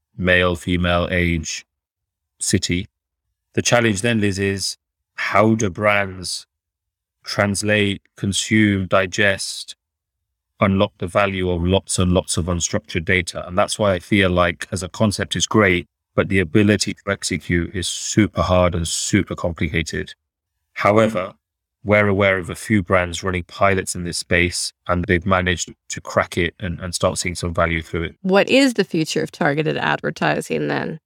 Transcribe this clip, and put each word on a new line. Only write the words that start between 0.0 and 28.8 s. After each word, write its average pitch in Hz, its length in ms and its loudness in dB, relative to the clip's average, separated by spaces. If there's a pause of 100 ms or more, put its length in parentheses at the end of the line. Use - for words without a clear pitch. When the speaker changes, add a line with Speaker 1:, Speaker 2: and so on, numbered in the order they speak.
Speaker 1:
male, 90 380 4
female, 87 560 0
age, 85 540 -2 (760)
city. 92 480 -2 (680)
The - 80 -2
challenge 113 400 2
then, 117 200 0
Liz, 101 180 0
is 98 380 -4 (380)
how 110 400 2
do 107 140 -2
brands 98 760 -4 (760)
translate, 101 800 0 (140)
consume, 101 720 2
digest, 95 880 0 (840)
unlock 98 380 2
the 95 80 -6
value 95 420 0
of 87 160 0
lots 95 340 0
and 90 140 4
lots - 240 0
of 82 80 -2
unstructured 87 580 -4
data? 85 420 -2
And 90 120 -6
that's - 200 0
why 104 160 2
I 90 60 -2
feel 98 300 2
like 87 420 0
as 90 120 -6
a 87 60 -8
concept - 460 -2
it's 90 120 -2
great, 95 380 4 (300)
but 98 140 0
the 95 100 2
ability 101 540 2
to - 180 -8
execute 87 640 -4
is 92 140 -6
super - 520 0
hard 90 320 2
and 85 140 -4
super - 480 -2
complicated. 82 760 -6 (600)
However, 104 600 2 (520)
we're 104 220 4
aware 98 300 2
of 90 120 -8
a 87 60 -8
few 104 280 0
brands 90 400 0
running 90 200 -2
pilots 98 520 0
in 90 80 -8
this 85 140 -6
space, - 560 0 (140)
and 90 180 0
they've 87 200 0
managed 90 460 0 (160)
to - 140 -12
crack - 360 -2
it 85 220 -2
and, 85 220 -8
and 90 120 -10
start - 240 -2
seeing 87 180 -6
some 85 180 -6
value 82 280 0
through 85 220 -6
it. 80 200 -8
Speaker 2:
What 190 260 2
is 262 240 4
the 208 100 0